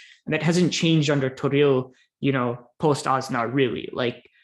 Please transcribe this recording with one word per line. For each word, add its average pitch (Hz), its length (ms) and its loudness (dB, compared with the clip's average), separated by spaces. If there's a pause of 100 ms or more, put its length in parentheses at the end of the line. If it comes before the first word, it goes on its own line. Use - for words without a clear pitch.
(260)
And 143 80 -4
that 151 100 -2
hasn't 170 300 2
changed 160 360 2
under 139 200 0
Toril, 135 640 0 (260)
you 139 120 0
know, 123 280 -2 (180)
post 147 280 0
Aznar, 123 460 -2
really. 127 400 -2
Like, - 380 -6 (140)